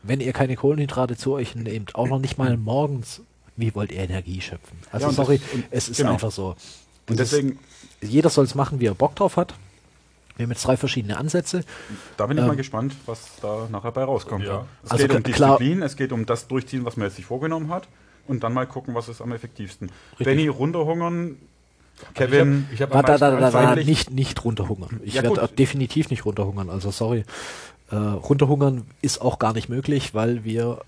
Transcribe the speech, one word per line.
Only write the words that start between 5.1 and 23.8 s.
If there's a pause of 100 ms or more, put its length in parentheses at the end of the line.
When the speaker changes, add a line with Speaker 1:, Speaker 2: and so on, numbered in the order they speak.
Speaker 2:
das
Speaker 1:
sorry, (120)
Speaker 2:
und
Speaker 1:
es
ist
Speaker 2:
genau.
Speaker 1:
einfach
so. (540)
Speaker 2:
Und
Speaker 1:
Es
ist
Speaker 2:
deswegen (420)
Speaker 1:
jeder
soll's
machen,
wie
er
Bock
drauf
hat. (840)
Wir
haben
jetzt
drei
verschiedene
Ansätze. (520)
Speaker 2:
Da
bin
ich
Speaker 1:
Ähm,
Speaker 2:
mal
gespannt, (100)
was
da
nachher
bei
rauskommt.
Speaker 3:
Ja. (200)
Speaker 2:
Es
Speaker 1:
Also
Speaker 2:
geht
um
Speaker 1:
kla-,
klar.
Speaker 2:
Disziplin,
es
geht
um
das
Durchziehen,
was
man
sich
vorgenommen
hat (360)
und
dann
mal
gucken,
was
es
am
effektivsten. (220)
Speaker 1:
Richtig.
Speaker 2:
Benny,
runterhungern, (680)
Speaker 3:
Also
Speaker 2:
Kevin.
Speaker 3:
ich
hab,
ich
hab
Speaker 1:
Warte,
Speaker 3:
am
Speaker 1:
da,
da,
da,
da,
Speaker 2:
Freilich.